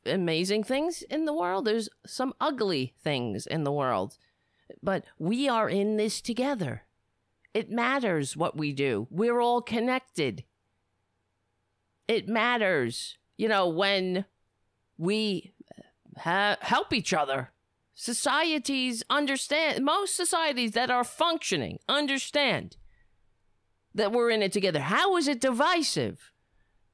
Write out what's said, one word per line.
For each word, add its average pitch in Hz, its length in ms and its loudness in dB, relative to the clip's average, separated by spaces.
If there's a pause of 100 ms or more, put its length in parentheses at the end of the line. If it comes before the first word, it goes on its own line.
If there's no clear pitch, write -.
amazing 185 600 2
things 302 360 -2
in 311 240 -4
the 302 80 -2
world. 349 320 -2
There's 214 240 0 (160)
some - 340 -6
ugly 208 640 -2
things 120 460 -2
in 156 160 -2
the 143 80 0
world. 123 460 -2 (640)
But 190 200 -2 (140)
we 240 320 0
are 226 180 2
in 202 300 0
this 208 240 -2
together. 220 640 -4 (720)
It - 160 -4
matters 233 680 0
what 165 180 0
we 147 160 -2
do. 131 380 0
We're 240 320 2
all 240 220 2
connected. 226 800 -2 (1600)
It 220 200 0
matters, 208 920 0 (180)
you 226 120 0
know, 196 200 4
when 185 580 2 (720)
we 208 600 -2 (640)
ha-, 196 420 0
help 294 320 0
each 202 200 -2
other. 135 360 -2 (440)
Societies 262 1160 0
understand, 285 720 0
most 370 300 0
societies 302 560 0
that 247 180 0
are 247 140 2
functioning 208 720 -2 (100)
understand 269 880 0 (1160)
that 202 180 0
we're 233 200 2
in 220 100 2
it 190 100 0
together. 180 280 0
How 302 380 2
is 277 100 2
it 269 120 0
divisive? 262 920 0 (640)